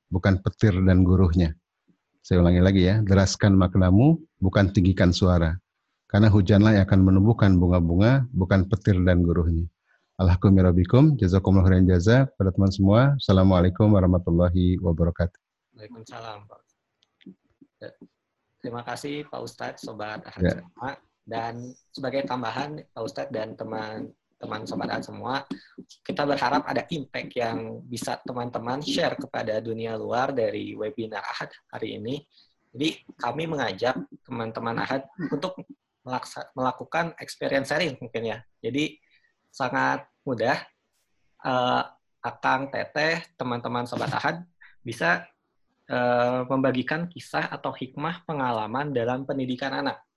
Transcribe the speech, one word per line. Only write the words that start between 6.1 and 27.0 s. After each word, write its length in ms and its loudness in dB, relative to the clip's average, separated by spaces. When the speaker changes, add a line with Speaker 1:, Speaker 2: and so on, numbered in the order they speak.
Speaker 1:
hujanlah 480 6
yang 80 4
akan 180 4
menumbuhkan 540 4
bunga-bunga, 720 4
bukan 400 2
petir 320 0
dan 240 4
guruhnya." 400 0
Alhamdulillah, 960 4
jazakumullah 560 4
khairan 160 6
jaza 480 4
pada 160 0
teman 240 2
semua. 480 4
Assalamualaikum 640 4
warahmatullahi 960 2
wabarakatuh. 560 -2
Speaker 2:
Waalaikumsalam, 680 -18
Pak. 120 -20
Ya. 120 -18
Terima 240 -12
kasih, 480 -10
Pak 140 -12
Ustadz, 420 -14
Sobat 400 -12
Ahad 160 -12
Speaker 1:
Ya. 160 0
Speaker 2:
semua. 400 -14
Dan 480 -10
sebagai 320 -6
tambahan, 640 -8
Pak 140 -12
Ustadz 260 -10
dan 240 -8
teman-teman 1120 -12
Sobat 240 -8
Ahad 160 -8
semua, 280 -10
kita 240 -6
berharap 400 -2
ada 240 -4
impact 480 -10